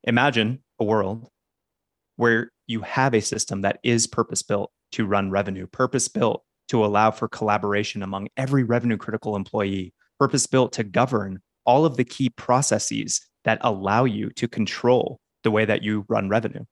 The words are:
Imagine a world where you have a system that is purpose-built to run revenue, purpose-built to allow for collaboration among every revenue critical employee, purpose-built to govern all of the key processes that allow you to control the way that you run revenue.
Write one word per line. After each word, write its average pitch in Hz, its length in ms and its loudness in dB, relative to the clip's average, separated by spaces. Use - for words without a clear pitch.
Imagine 120 600 2
a 113 40 2
world 107 440 -2
where 117 340 2
you 113 140 -6
have 131 340 0
a 107 60 4
system 101 420 -6
that 98 220 -2
is 117 240 2
purpose-built - 640 -4
to 110 140 -2
run 98 240 0
revenue, 95 380 -4
purpose-built - 760 0
to 110 160 2
allow 104 260 4
for 110 180 -6
collaboration 104 760 -2
among 98 340 -8
every 135 260 0
revenue 117 340 0
critical 107 400 -2
employee, 98 560 -4
purpose-built 131 540 2
to 113 120 -4
govern 104 560 0
all 135 200 6
of 139 120 2
the 127 80 0
key 127 260 -2
processes - 920 0
that 110 180 2
allow 104 420 2
you 107 260 -2
to - 180 -6
control - 680 0
the 110 60 2
way 107 140 2
that 107 180 0
you 107 260 -2
run 104 200 0
revenue. 113 440 -2